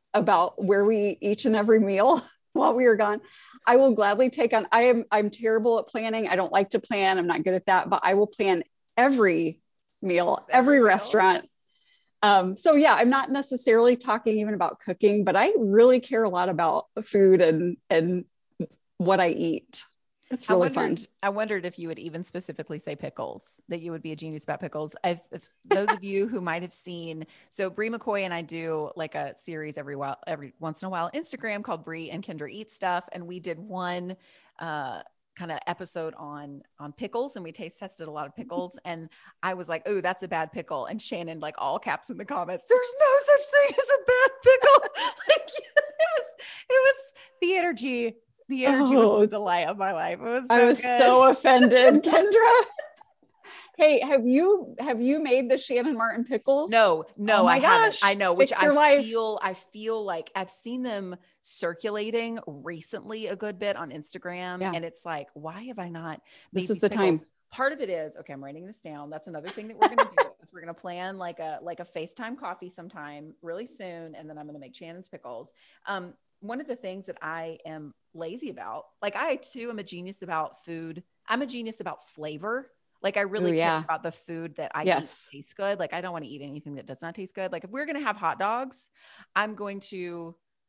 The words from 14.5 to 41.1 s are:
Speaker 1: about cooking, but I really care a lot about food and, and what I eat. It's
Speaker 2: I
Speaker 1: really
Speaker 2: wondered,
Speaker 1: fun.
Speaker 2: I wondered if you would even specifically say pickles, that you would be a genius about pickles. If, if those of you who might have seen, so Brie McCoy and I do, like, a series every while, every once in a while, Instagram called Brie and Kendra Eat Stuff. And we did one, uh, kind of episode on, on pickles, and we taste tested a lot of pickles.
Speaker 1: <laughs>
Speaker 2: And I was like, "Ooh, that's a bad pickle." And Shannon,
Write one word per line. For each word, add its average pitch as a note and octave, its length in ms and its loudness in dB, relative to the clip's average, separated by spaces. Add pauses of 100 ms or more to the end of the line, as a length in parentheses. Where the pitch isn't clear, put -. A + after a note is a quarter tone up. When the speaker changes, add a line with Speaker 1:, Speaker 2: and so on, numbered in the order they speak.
Speaker 1:
about F3+ 260 -4
cooking, G#3 440 2
but F#3 120 2
I C4 220 4
really A#3 420 6
care A3+ 220 -2
a A3 60 0
lot F3+ 200 -2
about E3+ 380 -2 (180)
food F#3+ 360 6
and, E3+ 360 4 (140)
and F3 340 2 (720)
what F#3+ 220 4
I F3 100 2
eat. - 520 -6 (460)
It's - 220 -6
Speaker 2:
I B3+ 40 4
Speaker 1:
really F3+ 160 4
Speaker 2:
wondered, - 280 -2
Speaker 1:
fun. - 80 -18 (160)
Speaker 2:
I G3+ 60 -2
wondered G3+ 380 -4
if F3 120 -12
you E3+ 80 -10
would D#3+ 140 -10
even E3+ 240 -10
specifically D#3+ 560 -10
say D3 160 -10
pickles, - 720 -12
that E3+ 120 -8
you E3+ 120 -10
would D#3+ 100 -10
be D#3+ 80 -10
a D#3 60 -10
genius D#3 260 -12
about D3+ 180 -8
pickles. D#3 440 -10
If, F3 160 -2 (100)
if - 180 -16 (200)
those G3+ 240 2
of F#3 100 -8
you G3 240 -2
who A3 140 -6
might F3 220 -4
have F3+ 100 -12
seen, E3 540 -12 (240)
so F#3+ 200 -6
Brie G#3+ 200 -4
McCoy A3 320 -4
and F3+ 120 -4
I E3+ 80 -6
do, D#3+ 540 -6
like, D#3 180 -8
a C#3+ 220 -8
series D#3 420 -10
every C#3+ 160 -10
while, C#3 320 -8
every C#3+ 320 -10
once D#3+ 240 -10
in F#3+ 40 -10
a F#3+ 40 -10
while, E3+ 220 -6
Instagram A#3 500 -8
called E3 220 -8
Brie D#3+ 260 -12
and F3 140 -10
Kendra D3 260 -12
Eat G#3+ 220 -16
Stuff. F3+ 400 -4
And F3 160 -14
we F3+ 100 -12
did E3+ 180 -10
one, F3+ 600 -8 (420)
uh, D3 440 -8 (340)
kind E3+ 160 -10
of D3 60 -8 (100)
episode E3+ 480 -10
on, D3 460 -16 (180)
on D3 120 -16
pickles, A#3+ 440 -8
and F#3+ 80 -12
we E3 80 -14
taste E3+ 260 -16
tested F3+ 300 -16
a - 20 -14
lot D3+ 160 -10
of D3 80 -18
pickles. F3+ 460 -10
Speaker 1:
<laughs> - 40 -20
Speaker 2:
And E3 240 -12 (360)
I F#3 100 -4
was F3+ 140 -10
like, E3 200 -6
"Ooh, G#3 140 -2
that's F3+ 220 -4
a F3+ 40 -10
bad D#3+ 220 -4
pickle." D#3 360 -8
And A3 140 -10
Shannon, E3 380 -10